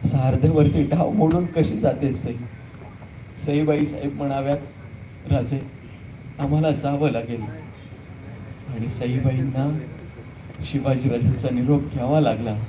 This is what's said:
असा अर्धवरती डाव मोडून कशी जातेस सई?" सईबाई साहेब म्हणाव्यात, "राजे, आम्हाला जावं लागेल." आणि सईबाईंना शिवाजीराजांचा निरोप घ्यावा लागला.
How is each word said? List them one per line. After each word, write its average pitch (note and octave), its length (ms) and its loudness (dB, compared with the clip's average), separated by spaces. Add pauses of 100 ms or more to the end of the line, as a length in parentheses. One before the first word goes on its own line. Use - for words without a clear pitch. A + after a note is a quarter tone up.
असा C#3+ 140 4
अर्धवरती D3 640 6
डाव D3+ 280 4
मोडून E3+ 360 4
कशी C#3+ 320 0
जातेस C3 440 0
सई?" A#2+ 120 -6 (1120)
सईबाई D3 400 4
साहेब C#3+ 280 -4
म्हणाव्यात, C#3 440 0 (760)
"राजे, C3+ 280 0 (760)
आम्हाला D3+ 320 2
जावं C#3+ 400 2
लागेल." A#2 320 -4 (1300)
आणि A#2 200 -4
सईबाईंना C3 920 0 (840)
शिवाजीराजांचा C3 880 2
निरोप C3 300 4 (100)
घ्यावा C#3 280 2
लागला. A2 360 2 (120)